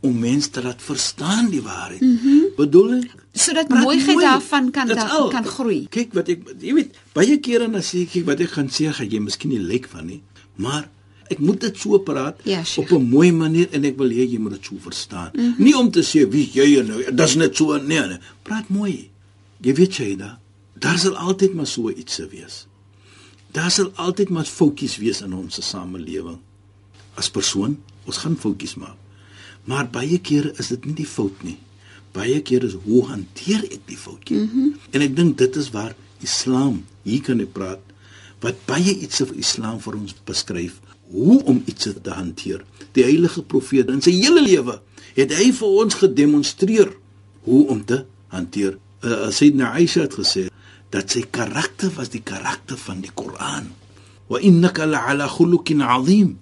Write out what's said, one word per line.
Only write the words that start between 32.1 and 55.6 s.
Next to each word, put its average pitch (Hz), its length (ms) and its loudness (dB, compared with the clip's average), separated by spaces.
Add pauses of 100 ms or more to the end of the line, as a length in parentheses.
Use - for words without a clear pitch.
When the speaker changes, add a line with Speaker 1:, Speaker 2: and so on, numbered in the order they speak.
Speaker 1:
Baie 117 280 -2
kere 123 260 0
is 95 80 -6 (100)
hoe 117 220 4
hanteer 139 560 -6
ek - 240 -12
die - 100 -16
foutjie? - 400 -8
Speaker 2:
Mhm. 226 300 0 (240)
Speaker 1:
En 139 100 0
ek 135 140 0
dink 156 220 2
dit 131 180 2
is 139 160 -4
waar 107 240 -8 (260)
Islam, 131 600 -2 (200)
hier 117 180 -2
kan 123 180 -2
ek 98 140 -6
praat, 95 260 -10 (600)
wat 123 140 -4 (100)
baie 180 280 0
iets 143 240 -6
van 127 180 -2
Islam 113 440 -4
vir 110 160 -10
ons 101 200 -12 (100)
beskryf, 90 540 -8 (320)
hoe 190 320 6
om 254 220 2
iets - 240 -6 (140)
te - 80 -8
hanteer. 90 520 -10 (300)
Die 131 100 6
heilige 165 380 2
profeet 127 480 0
in 135 120 -2
sy 175 100 6
hele 277 300 6
lewe 143 380 2 (360)
het 139 180 2
hy 208 180 4
vir 226 160 -2 (160)
ons 220 120 0
gedemonstreer 180 960 4 (540)
hoe 135 220 6
om 113 180 -2
te 131 180 -2 (240)
hanteer. 95 500 -4 (240)
Eh, 120 100 -4
eh, 107 200 -4
Sayyidina 135 420 4
Aisha 170 280 2
het 139 120 -4
gesê 95 340 -2 (420)
dat 95 220 -6
sy 117 200 -4
karakter 143 640 -4
was 127 140 -10
die - 140 -10
karakter 123 540 -10
van 95 240 -12
die 98 120 -14
Koran. - 580 -10 (580)
"Wa 120 100 -4
innaka 175 460 4
la 139 220 -2
ala 139 200 0
khuluqin 165 540 2